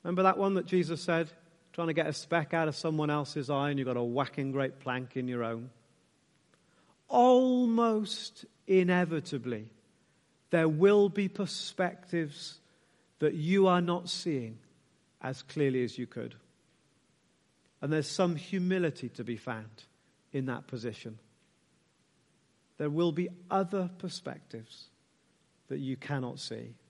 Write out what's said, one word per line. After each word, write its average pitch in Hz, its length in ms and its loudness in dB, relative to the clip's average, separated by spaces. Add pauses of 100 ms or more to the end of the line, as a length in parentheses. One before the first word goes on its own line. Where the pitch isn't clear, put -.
Remember 180 220 0
that 190 140 6
one 196 160 2
that 175 120 0
Jesus 170 340 0
said, 165 300 0 (420)
trying 170 140 -4
to 160 80 0
get 156 140 2
a 151 40 -4
speck 160 400 -2
out 165 140 2
of 151 80 -2
someone 156 360 -2
else's 147 380 -4
eye 143 220 0
and 139 80 -2
you've 131 80 -2
got 127 100 -2
a 120 60 -2
whacking 135 480 -2
great 135 300 -4
plank 127 360 -6
in 127 120 -4
your 120 160 -4
own? 117 260 -8 (1400)
Almost 247 1400 4 (220)
inevitably, 156 1040 2 (800)
there 160 180 4
will 202 400 6
be 196 200 0
perspectives - 1300 -4 (600)
that 151 140 2
you 185 340 4
are 180 120 6
not 175 280 -2
seeing 120 500 -4 (600)
as 131 220 -8
clearly 131 420 0
as 110 140 -6
you 123 80 -6
could. 120 280 -10 (1500)
And 147 120 -4
there's 151 160 -2
some 180 260 0
humility 180 760 -2
to - 120 -12
be 113 140 -6
found 110 480 -12 (480)
in 131 140 -4
that 131 200 -8
position. 110 540 -10 (1600)
There 151 120 -2
will 165 220 2
be 175 160 -2 (200)
other 185 500 0
perspectives - 880 -12 (800)
that 135 100 -6
you 131 180 -6
cannot 135 440 -6
see. 120 340 -12 (160)